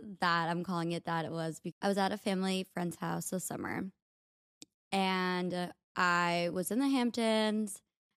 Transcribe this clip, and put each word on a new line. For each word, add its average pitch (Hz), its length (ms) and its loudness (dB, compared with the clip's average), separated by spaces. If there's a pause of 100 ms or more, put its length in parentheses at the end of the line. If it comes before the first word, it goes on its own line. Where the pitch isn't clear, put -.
(200)
that 170 280 2
I'm 175 160 -2
calling 170 260 -2
it 170 140 -4
that 165 260 -2
was 160 300 -6
because - 200 -10
I 202 60 -2
was 202 100 2
at 190 140 2
a 208 80 -4
family 190 560 0
friend's 175 220 -2
house 170 340 -4
this 185 140 -4
summer. - 400 -6 (1040)
And 180 840 0 (220)
I 175 580 4
was 185 200 -2
in 240 80 2
the 277 80 2
Hamptons 220 920 2 (360)